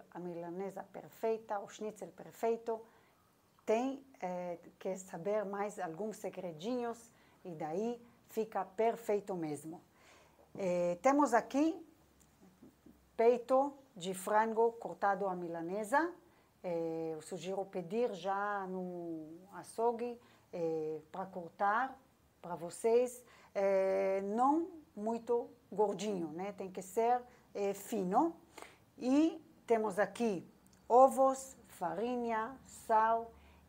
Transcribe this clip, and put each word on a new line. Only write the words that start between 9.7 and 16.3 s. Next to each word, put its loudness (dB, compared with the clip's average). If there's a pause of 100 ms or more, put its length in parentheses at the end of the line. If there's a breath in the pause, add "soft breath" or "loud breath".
É, 0
temos 6
aqui 2 (1400)
peito 4 (240)
de -6
frango 2
cortado -2
à 0
milanesa. -2 (500 soft breath)